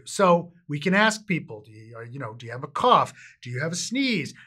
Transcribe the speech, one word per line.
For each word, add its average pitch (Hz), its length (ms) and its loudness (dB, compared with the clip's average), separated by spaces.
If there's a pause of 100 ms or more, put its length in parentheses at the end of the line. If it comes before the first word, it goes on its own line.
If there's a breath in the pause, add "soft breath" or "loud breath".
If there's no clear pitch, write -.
So 175 480 4 (160 soft breath)
we 147 100 -4
can 180 140 0
ask 214 340 2
people, 147 380 -4
do 110 60 -20
you, 110 260 -18
are, 113 80 -12
you 120 120 -14
know, 117 160 -8
do 117 120 -16
you 113 80 -12
have 127 100 -10
a 147 40 -10
cough? 220 460 4 (280 loud breath)
Do 123 80 -10
you 123 100 -6
have 165 140 -4
a - 20 -6
sneeze? 226 580 -2 (140 loud breath)